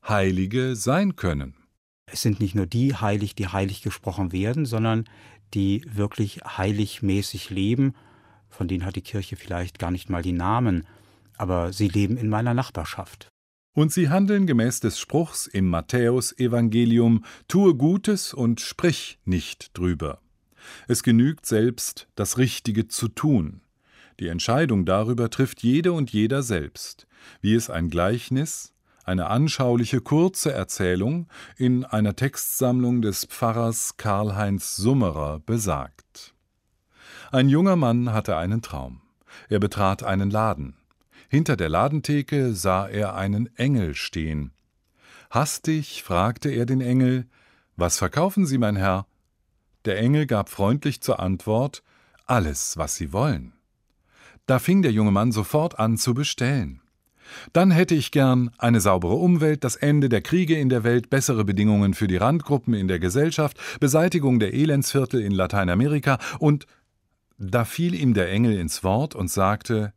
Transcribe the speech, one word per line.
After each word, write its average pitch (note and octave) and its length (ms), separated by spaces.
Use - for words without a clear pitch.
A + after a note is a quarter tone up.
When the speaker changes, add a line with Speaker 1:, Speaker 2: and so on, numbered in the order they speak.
Speaker 1:
Heilige G2+ 680
sein E3 420
können. C#2+ 380
Speaker 2:
Es - 160
sind G#2+ 180
nicht F#2+ 140
nur G2 120
die B2 280
heilig, G#2 400
die G2 140
heilig G2 340
gesprochen F#2+ 500
werden, A2+ 320
sondern A2+ 400
die G2 380
wirklich G#2 540
heiligmäßig G2+ 1040
leben. A#2+ 420
Von F2+ 200
denen F2+ 180
hat F#2+ 100
die F#2 60
Kirche - 340
vielleicht F2+ 420
gar F2+ 120
nicht F2+ 180
mal F2 140
die F2+ 100
Namen, F#2 540
aber F2+ 340
sie G2+ 160
leben G2+ 280
in A2 120
meiner A2+ 240
Nachbarschaft. - 760
Speaker 1:
Und D3+ 200
sie D#3+ 180
handeln G3 360
gemäß B2+ 340
des - 180
Spruchs - 480
im F#2+ 220
Matthäusevangelium: A#2 1600
„Tue F#3 300
Gutes F#3 580
und A#2 260
sprich - 640
nicht - 540
drüber.“ D#2+ 420
Es A#2+ 160
genügt B2 420
selbst, - 680
das G#2 220
Richtige A2+ 500
zu - 180
tun. A2 540
Die F#2+ 80
Entscheidung G#2+ 580
darüber A2 460
trifft - 320
jede D#3+ 300
und D3+ 180
jeder A2+ 320
selbst, F2 640
wie G#2 140
es A2+ 160
ein E2+ 180
Gleichnis, A#2 840
eine F#2 240
anschauliche, B2 720
kurze E3 520
Erzählung G2 760
in B2+ 280
einer G#2+ 320
Textsammlung B2 840
des G#2+ 260
Pfarrers A2+ 720
Karl-Heinz G2+ 760
Summerer F2 640
besagt. F#2 960
Ein C3+ 180
junger F3 280
Mann A#2+ 360
hatte G#2+ 240
einen F#2+ 240
Traum. B1+ 420
Er G#2 120
betrat G2+ 420
einen G2 280
Laden. F#2+ 440
Hinter D3 260
der F2 120
Ladentheke C#3 840
sah F#2+ 340
er G#2 260
einen G2+ 420
Engel A#2 380
stehen. D#2 560
Hastig D3+ 720
fragte G2+ 460
er A#2+ 160
den C3 160
Engel: B2+ 460
„Was F2 220
verkaufen F#3 480
Sie, C3+ 100
mein G#2+ 200
Herr?“ F#2+ 300
Der G2+ 140
Engel C#3+ 260
gab A2 240
freundlich B2+ 540
zur G2+ 180
Antwort: G#2+ 640
„Alles, E2 540
was D#2 180
Sie C#2+ 160
wollen.“ G2+ 400
Da C3 120
fing F#3+ 220
der D3+ 120
junge G#2+ 180
Mann G#2 200
sofort D3+ 480
an A2+ 200
zu B2 160
bestellen. B2 640
„Dann F#3 200
hätte F3 220
ich D3 160
gern B2+ 460
eine A#2 240
saubere F#2 340
Umwelt, D#3 500
das B2 120
Ende C#3+ 320
der A2+ 140
Kriege E3 360
in C3+ 120
der B2 120
Welt, A#2+ 280
bessere C3 340
Bedingungen G2+ 480
für G2 160
die F2+ 80
Randgruppen C3 560
in G2 160
der F2+ 120
Gesellschaft, C#3+ 580
Beseitigung D3 600
der G#2+ 140
Elendsviertel C#3 640
in G2+ 120
Lateinamerika G2+ 840
und“, D3 280
da G#2 300
fiel F3 280
ihm C#3 200
der F2+ 160
Engel G#2+ 280
ins E2+ 240
Wort A2 320
und F#2 160
sagte G#2 680